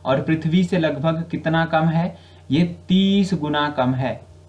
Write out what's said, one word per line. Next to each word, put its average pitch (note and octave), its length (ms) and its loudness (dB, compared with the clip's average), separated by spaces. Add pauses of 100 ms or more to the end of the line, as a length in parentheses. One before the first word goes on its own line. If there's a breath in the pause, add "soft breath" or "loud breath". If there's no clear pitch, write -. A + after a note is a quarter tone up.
और - 180 0
पृथ्वी D#3+ 420 0
से F3+ 140 0
लगभग D#3+ 520 -2
कितना E3 340 0
कम D#3+ 240 2
है? E3 280 -2 (340 loud breath)
ये E3+ 280 0 (100)
तीस G3 460 2
गुना D3 340 -2
कम C3 260 0
है, B2+ 260 -4 (280)